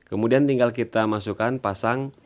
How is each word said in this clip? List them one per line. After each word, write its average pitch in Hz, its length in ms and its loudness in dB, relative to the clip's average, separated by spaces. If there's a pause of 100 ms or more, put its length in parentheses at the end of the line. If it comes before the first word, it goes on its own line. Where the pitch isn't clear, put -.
Kemudian 117 400 2
tinggal 127 240 2
kita 113 400 0
masukkan, 107 480 -2
pasang. 123 560 -4 (140)